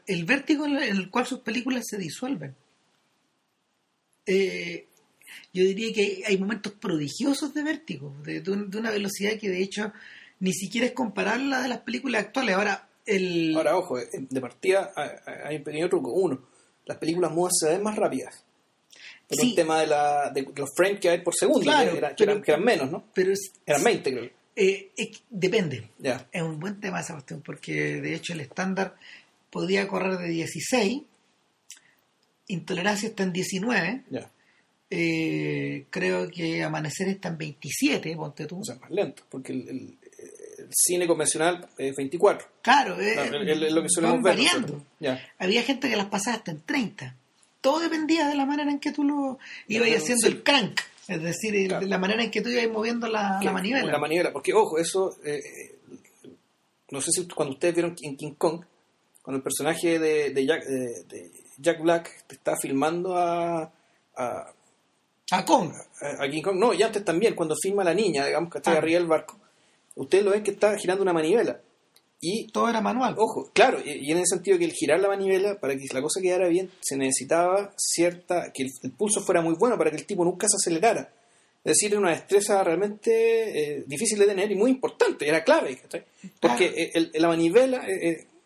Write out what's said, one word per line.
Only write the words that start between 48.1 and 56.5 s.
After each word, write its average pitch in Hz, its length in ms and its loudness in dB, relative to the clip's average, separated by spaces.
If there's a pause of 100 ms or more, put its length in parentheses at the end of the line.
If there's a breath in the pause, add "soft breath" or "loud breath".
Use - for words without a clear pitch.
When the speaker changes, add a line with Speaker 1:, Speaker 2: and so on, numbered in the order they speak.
Speaker 1:
de 294 80 0
la 277 100 2
manera 294 240 0
en 285 100 -2
que 294 120 -4
tú 294 140 -2
lo 277 320 -2 (300 loud breath)
Speaker 2:
Ya, 208 100 -2
Speaker 1:
ibas 233 120 4
Speaker 2:
pero 233 120 4
Speaker 1:
haciendo 233 260 2
Speaker 2:
sí. - 60 6
Speaker 1:
el - 100 -10
crank, 247 380 2 (260)
es 170 140 -6
decir, 185 340 -4
el, 196 140 2
Speaker 2:
Claro. 185 180 -2
Speaker 1:
la 190 120 0
manera 214 240 0
en 220 80 -4
que 214 100 0
tú 240 80 -4
ibas 240 200 2
moviendo 226 380 -2
la, 208 320 0
Speaker 2:
Que 196 60 0
Speaker 1:
la 190 80 2
manivela. 196 380 0
Speaker 2:
la 143 80 0
manivela, 151 340 0
porque, 139 200 -2
ojo, 196 240 4
eso, 185 460 0
eh, 147 160 -4
eh, - 360 -16 (1120)